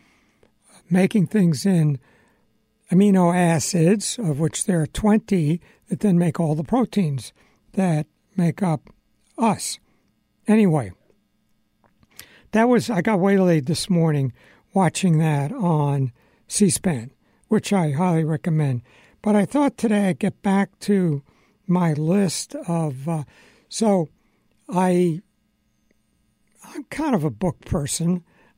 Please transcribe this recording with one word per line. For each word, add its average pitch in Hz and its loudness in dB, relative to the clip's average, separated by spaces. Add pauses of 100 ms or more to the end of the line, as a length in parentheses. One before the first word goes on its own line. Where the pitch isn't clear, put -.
(920)
making 185 2
things 175 0
in 160 2 (920)
amino 185 4
acids, 175 0
of 156 -2
which - -4
there 175 0
are 143 -2
twenty 190 0 (280)
that 180 -4
then 190 2
make 170 0
all 156 0
the 151 -4
proteins 185 -2 (400)
that 165 0 (300)
make 170 -2
up 160 -2 (480)
us. - -2 (680)
Anyway, 160 2 (1600)
that 226 4
was, 240 2
I 185 -2
got 220 0
waylaid 180 2
this - -4
morning 156 0 (400)
watching 175 2
that 151 0
on 147 -2 (340)
C 196 2
span, 135 -4 (380)
which - -2
I 175 0
highly 160 0
recommend. 151 -2 (400)
But 208 0
I 202 2
thought 277 0
today 208 0
I'd 170 -2
get 190 -4
back 196 0
to 175 0 (420)
my 175 0
list 165 -2 (140)
of, 156 -4
uh, 160 -4 (440)
so 196 0 (600)
I, 180 0 (1400)
I'm - -14
kind 277 -2
of 151 -2
a 151 -2
book 131 -6
person. 165 -4 (360)